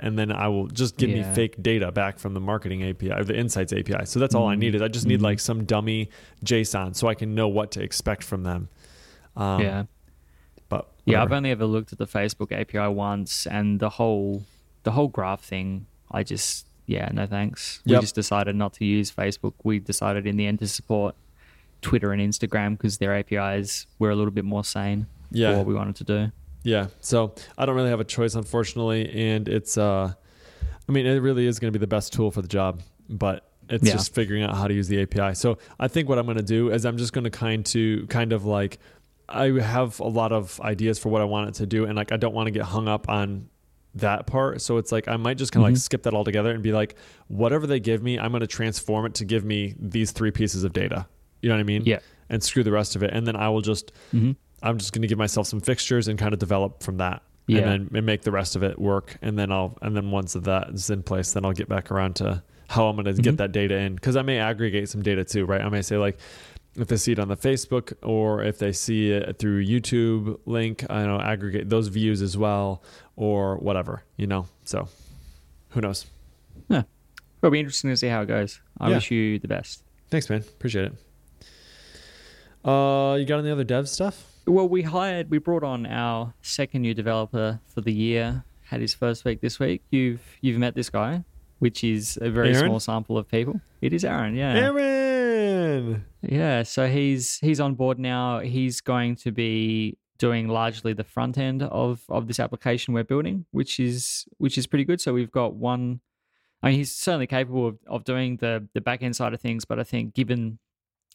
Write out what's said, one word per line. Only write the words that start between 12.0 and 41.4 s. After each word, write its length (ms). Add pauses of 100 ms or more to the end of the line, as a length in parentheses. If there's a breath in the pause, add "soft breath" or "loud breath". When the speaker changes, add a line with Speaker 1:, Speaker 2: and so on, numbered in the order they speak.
Speaker 2:
Facebook 520
A 60
P 140
I 100
once, 580
and 340
the 100
whole, 560 (380)
the 80
whole 160
graph 360
thing, 400 (260)
I 120
just, 440 (200)
yeah, 260
no 140
thanks. 580
We 80
Speaker 1:
Yep. 80
Speaker 2:
just 140
decided 420
not 180
to 120
use 260
Facebook. 400 (100)
We 160
decided 480
in 120
the 80
end 140
to 80
support 480 (680 soft breath)
Twitter 300
and 100
Instagram 560
'cause 180
their 180
A 80
P 140
Is 480 (140)
were 120
a 60
little 160
bit 140
more 180
sane 420 (260)
Speaker 1:
Yeah. 200
Speaker 2:
for 60
what 80
we 80
wanted 220
to 80
do. 280 (320)
Speaker 1:
Yeah. 240 (120)
So 340 (220 loud breath)
I 80
don't 120
really 140
have 100
a 40
choice, 300
unfortunately. 800
And 360
it's, 300
uh, 340 (760 loud breath)
I 40
mean, 140
it 160
really 240
is 140
gonna 100
be 80
the 80
best 260
tool 200
for 100
the 60
job, 320 (280)
but 400 (200)
it's 180
Speaker 2:
Yeah. 60
Speaker 1:
just 220
figuring 280
out 140
how 100
to 80
use 140
the 120
A 60
P 140
I. 120
So 260 (200 loud breath)
I 100
think 200
what 100
I'm 80
gonna 160
do 280
is 140
I'm 140
just 140
gonna 180
kind 360
to, 420
kind 240
of, 120
like, 340 (500 loud breath)
I 220 (100)
have 400
a 80
lot 240
of 300
ideas 360
for 120
what 120
I 40
want 240